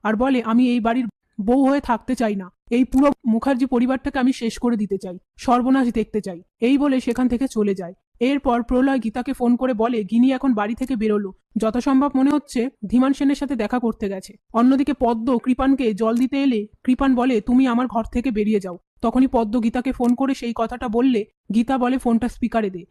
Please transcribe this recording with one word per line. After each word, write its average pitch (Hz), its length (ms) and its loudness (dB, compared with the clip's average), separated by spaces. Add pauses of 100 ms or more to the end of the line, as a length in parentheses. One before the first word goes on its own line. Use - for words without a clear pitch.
আর 214 140 0
বলে, 254 260 0
"আমি 226 260 2
এই 240 120 0
বাড়ির 233 260 -2 (340)
বউ 240 260 2
হয়ে 277 140 2
থাকতে 254 340 -2
চাই 220 220 -2
না, 190 100 -8 (240)
এই 247 140 2
পুরো 269 240 4 (180)
মুখার্জি 247 400 0
পরিবারটাকে 262 520 -2
আমি 254 140 2
শেষ 226 260 -4
করে 240 180 0
দিতে 202 220 -4
চাই, 185 180 -12 (200)
সর্বনাশ 254 520 2
দেখতে 214 320 -4
চাই।" 180 220 -12 (180)
এই 254 180 2
বলে 269 220 0
সেখান 240 280 -2
থেকে 240 200 -2
চলে 208 260 -2
যায়। 185 200 -10 (260)
এরপর 247 420 0
প্রলয় 262 360 0
গীতাকে 240 340 -6
ফোন 240 240 2
করে 262 180 -2
বলে, 226 300 0
"গিনি 233 280 2
এখন 262 220 0
বাড়ি 208 200 -2
থেকে 254 220 -4
বেরোলো, 208 340 -2 (260)
যথাসম্ভব 247 580 0
মনে 269 160 2
হচ্ছে 294 300 -2 (260)
ধীমান 254 260 2
সেনের 277 240 0
সাথে 285 200 -6
দেখা 220 220 -2
করতে 220 300 -4
গেছে।" 190 240 -10 (200)
অন্যদিকে 262 480 4
পদ্ম 233 380 0
কৃপানকে 262 560 0
জল 220 220 0
দিতে 254 260 0
এলে 226 240 0 (180)
কৃপান 262 300 2
বলে, 240 260 0
"তুমি 254 260 2
আমার 247 200 0
ঘর 226 260 -4
থেকে 247 180 -2
বেরিয়ে 208 300 0
যাও।" 185 180 -10 (240)
তখনই 254 240 2
পদ্ম 233 340 0
গীতাকে 240 320 -2
ফোন 240 220 0
করে 262 200 0
সেই 233 220 -6
কথাটা 240 320 -6
বললে 233 320 2 (340)
গীতা 240 240 2
বলে, 247 200 0
"ফোনটা 233 300 0
স্পিকারে 220 420 -2
দে।" 175 200 -12